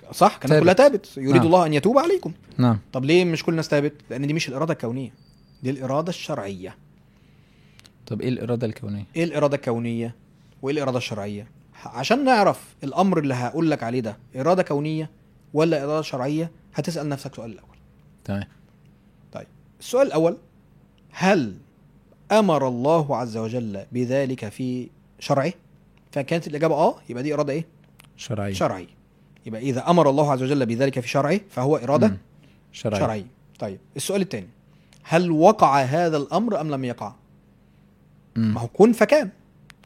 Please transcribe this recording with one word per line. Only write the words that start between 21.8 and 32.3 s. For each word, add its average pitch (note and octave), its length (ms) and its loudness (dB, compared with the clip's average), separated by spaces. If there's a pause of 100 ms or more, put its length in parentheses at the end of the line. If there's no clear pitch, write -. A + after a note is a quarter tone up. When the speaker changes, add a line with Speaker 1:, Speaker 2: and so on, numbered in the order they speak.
Speaker 1:
أمر E3+ 360 4
الله C#3 480 0
عز A2+ 200 -6
وجل A2 560 -6
بذلك B2 560 -2
في B2+ 400 -8 (300)
شرعه؟ C#3+ 340 0 (600)
فكانت D#3 340 -4
الإجابة D#3 280 0
آه، F3 220 2 (120)
يبقى B2 140 -8
دي D3 120 -4
إرادة C#3+ 180 -2
إيه؟ D#3+ 140 -6 (500)
Speaker 2:
شرعية. G2+ 360 -6
Speaker 1:
شرعية. F#2+ 340 -4 (600)
يبقى A2 140 -10
إذا B2 300 -2
أمر E3 200 6
الله C#3+ 220 2
عز B2+ 100 -2
وجل C3 240 0
بذلك B2+ 340 -2
في A#2 80 -10
شرعه D3 320 0 (100)
فهو C3+ 260 0
إرادة B2+ 320 2
Speaker 2:
مم. G2 80 0 (560)